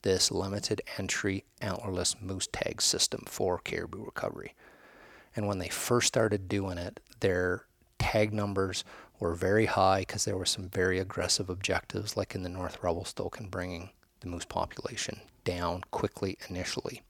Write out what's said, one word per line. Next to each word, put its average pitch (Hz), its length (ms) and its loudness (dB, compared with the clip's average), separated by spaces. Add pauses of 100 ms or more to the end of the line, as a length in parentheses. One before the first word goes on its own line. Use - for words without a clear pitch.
this 95 280 4
limited 98 500 -2 (160)
entry 95 480 0 (160)
antlerless 95 600 -2
moose 95 300 -4
tag - 300 -2
system - 460 2
for 90 320 0
caribou 87 460 -6
recovery. - 500 -6 (800)
And 104 100 0
when 101 120 0
they 85 100 -4
first - 400 2
started 104 400 2
doing 95 300 0
it, - 220 -8 (200)
their 90 460 2 (320)
tag 107 340 4
numbers 98 520 0 (360)
were 85 140 2
very 101 320 6
high 95 380 6
'cause - 200 -2
there 98 140 0
were 92 80 -2
some 95 240 -2
very 92 280 2
aggressive 92 520 0
objectives, 98 680 -2
like 101 180 -2
in 98 80 -4
the 90 60 -6
North 90 340 -6
Revelstoke 90 560 -2
and 98 120 -10
bringing 90 400 -6 (300)
the 92 80 -8
moose 85 160 -6
population - 760 -4 (240)
down 90 460 0
quickly - 480 -2 (100)
initially. - 600 -6